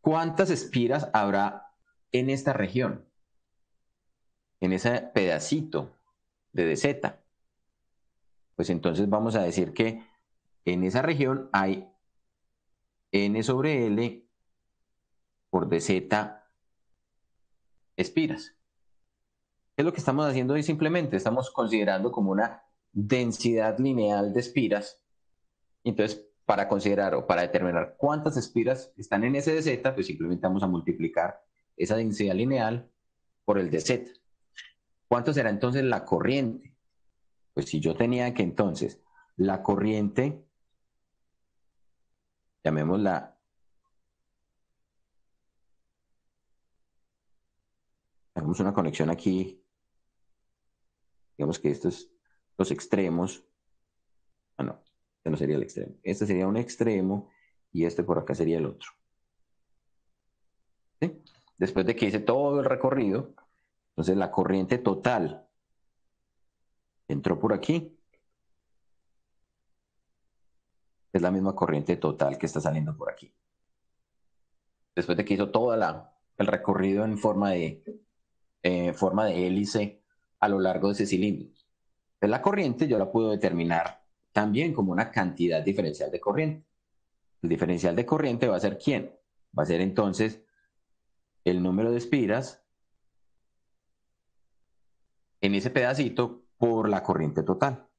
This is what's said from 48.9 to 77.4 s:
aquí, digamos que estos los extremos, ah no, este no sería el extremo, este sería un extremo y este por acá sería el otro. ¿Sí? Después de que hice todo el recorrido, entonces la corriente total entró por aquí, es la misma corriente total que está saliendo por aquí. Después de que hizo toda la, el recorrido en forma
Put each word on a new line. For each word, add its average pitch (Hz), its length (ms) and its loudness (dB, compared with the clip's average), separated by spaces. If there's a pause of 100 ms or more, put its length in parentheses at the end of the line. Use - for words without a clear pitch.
aquí, 92 520 -2 (1700)
digamos - 220 -2
que 151 120 0
estos - 400 -4 (460)
los 95 140 0
extremos, 90 760 -2 (1120)
ah - 60 -4
no, - 200 -8 (360)
este - 120 -4
no 76 60 0
sería 76 200 0
el 62 60 0
extremo, - 400 -10
este 98 240 -2
sería 95 220 2
un 104 80 0
extremo 101 760 0 (400)
y 82 140 0
este 85 180 -2
por 85 160 2
acá - 160 -4
sería 82 240 0
el 78 80 -2
otro. - 240 -12 (2000)
¿Sí? 160 220 -4 (360)
Después 95 280 0
de 113 80 0
que 113 120 0
hice 101 140 0
todo 139 380 2
el 131 60 0
recorrido, 131 720 0 (560)
entonces 92 260 0
la 92 160 0
corriente 95 460 2
total 101 680 -2 (1600)
entró - 320 0
por 107 140 2
aquí, 160 440 -2 (3250)
es 92 100 2
la 90 80 4
misma 95 240 0
corriente 82 420 0
total 71 420 0
que - 80 -4
está 78 140 -4
saliendo 76 360 -2
por - 120 -8
aquí. - 240 -14 (1600)
Después 92 200 0
de 101 80 0
que 104 100 2
hizo 98 160 0
toda 117 260 2
la, 85 360 -2 (260)
el 98 100 2
recorrido 98 560 0
en 110 140 -2
forma 101 320 0